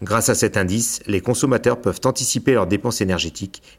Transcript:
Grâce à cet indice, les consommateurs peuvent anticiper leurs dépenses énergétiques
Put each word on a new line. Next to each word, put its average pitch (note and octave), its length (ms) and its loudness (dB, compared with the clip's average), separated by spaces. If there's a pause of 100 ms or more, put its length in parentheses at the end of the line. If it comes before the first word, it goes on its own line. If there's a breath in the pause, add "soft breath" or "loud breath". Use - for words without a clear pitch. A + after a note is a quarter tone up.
Grâce A2+ 280 0
à B2+ 60 4
cet A2 220 0
indice, G2 480 0
les G2 160 0
consommateurs B2 580 2
peuvent - 260 -2
anticiper C3 480 0
leurs G#2+ 120 2
dépenses G2+ 360 0
énergétiques F#2 600 -4 (180 soft breath)